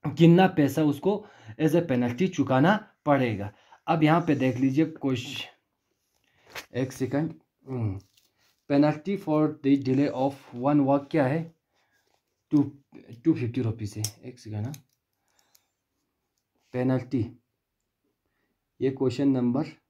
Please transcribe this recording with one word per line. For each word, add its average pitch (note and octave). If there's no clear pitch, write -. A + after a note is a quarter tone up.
कितना E3+
पैसा D3+
उसको E3
as D#3
a E3+
penalty B2
चुकाना D3
पड़ेगा। A#2
अब D#3+
यहाँ D#3+
पे D#3+
देख B2+
लीजिए C3+
क्वेश्चन, -
एक C3
सेकंड, C#3+
हम्म, A2
penalty D3+
for D#3
the C#3
delay C3+
of C#3
one C#3
work C#3
क्या D3+
है, E3
टू, C#3+
टू D#3+
फिफ्टी A#2+
रुपीज A2
है। G#2+
एक B2
सेकंड G#2+
ना, D3
पेनल्टी, B2+
ये C3
क्वेश्चन C3+
नंबर B2+